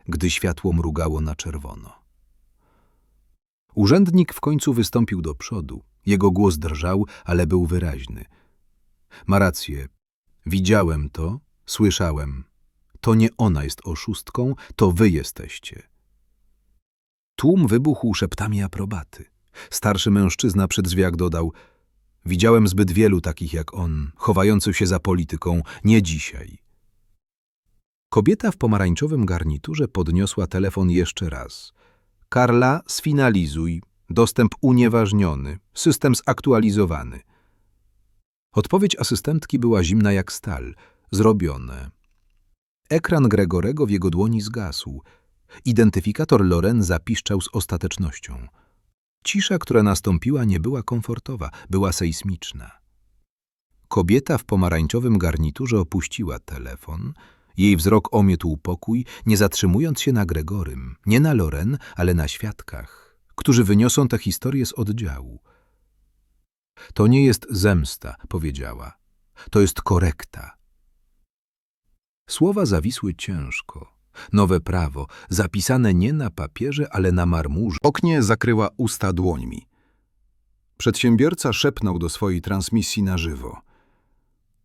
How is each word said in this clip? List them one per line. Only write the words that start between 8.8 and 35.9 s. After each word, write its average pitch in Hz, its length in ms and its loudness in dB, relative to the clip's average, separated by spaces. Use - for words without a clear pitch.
"Ma 98 120 2
rację. 71 480 -2
Widziałem 90 640 0
to, 90 300 -8
słyszałem. 76 800 -2
To 113 140 2
nie 110 220 4
ona 90 260 0
jest - 240 -10
oszustką, 120 680 -6
to 95 160 4
wy 98 180 4
jesteście". - 800 -8
Tłum 165 320 4
wybuchł 120 460 0
szeptami 101 500 -4
aprobaty. 98 640 -8
Starszy 104 420 0
mężczyzna 98 560 2
przy - 140 -2
drzwiach 90 340 0
dodał: 82 380 -2
"Widziałem 104 420 6
zbyt 95 240 2
wielu 98 300 4
takich 82 320 -6
jak 82 200 -6
on, 78 420 -6
chowających 101 600 2
się 101 100 2
za 90 120 0
polityką. 87 600 -2
Nie 110 180 6
dzisiaj". 78 560 -8
Kobieta 214 420 2
w - 60 -14
pomarańczowym 110 680 0
garniturze 80 640 -4
podniosła 90 600 -2
telefon 95 420 0
jeszcze 87 400 -2
raz. - 440 -14
"Karla, 123 580 4
sfinalizuj. 87 920 0
Dostęp 113 520 2
unieważniony. 104 1000 2
System 139 420 2